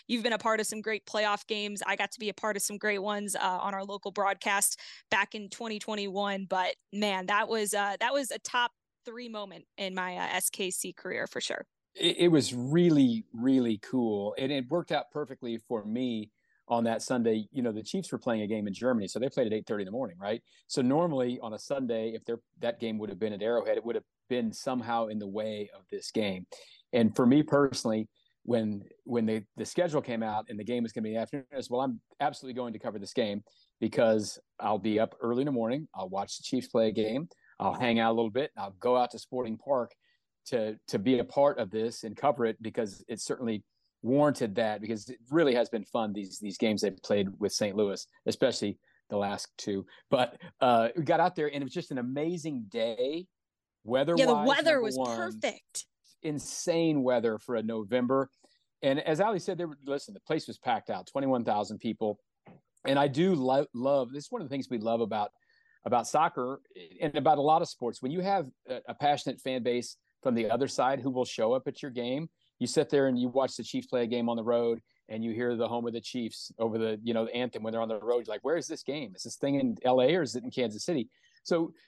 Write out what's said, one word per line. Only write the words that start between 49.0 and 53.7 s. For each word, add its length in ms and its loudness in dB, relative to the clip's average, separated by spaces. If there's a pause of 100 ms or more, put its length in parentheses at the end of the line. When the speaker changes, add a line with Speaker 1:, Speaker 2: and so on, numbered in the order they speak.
Speaker 2:
the 60 -2
last 320 -2 (100)
two." 260 -4 (240)
But, 320 0 (200)
uh, 360 6
we 60 -2
got 160 2
out 160 2
there 140 -2
and 80 -6
it 80 -4
was 80 -8
just 180 -8
an 80 -4
amazing 720 -4
day. 580 -2 (560)